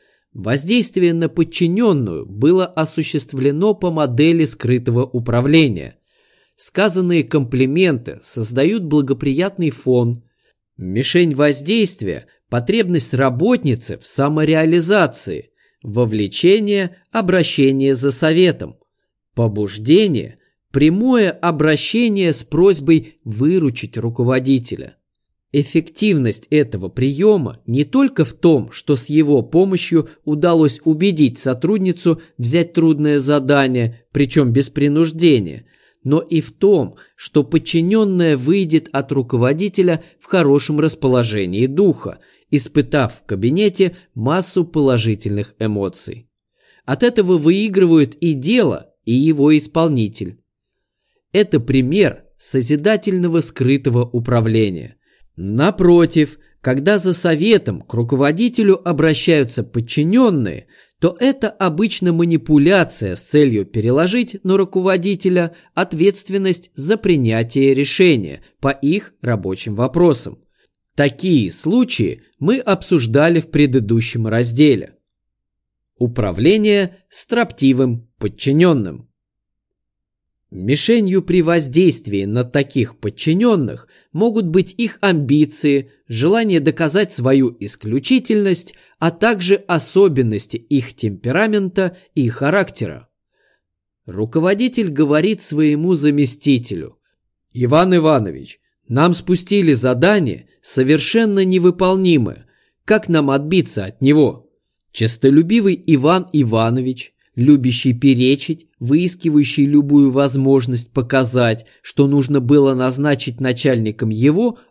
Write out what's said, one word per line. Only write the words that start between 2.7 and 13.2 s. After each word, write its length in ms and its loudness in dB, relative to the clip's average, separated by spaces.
по 160 -4
модели 560 0
скрытого 600 -2
управления. 920 0
Сказанные 680 -2
комплименты 960 -2
создают 640 -4
благоприятный 880 -2
фон. 540 -2
Мишень 580 -2
воздействия – 920 -2
потребность 640 -2
работницы 840 -2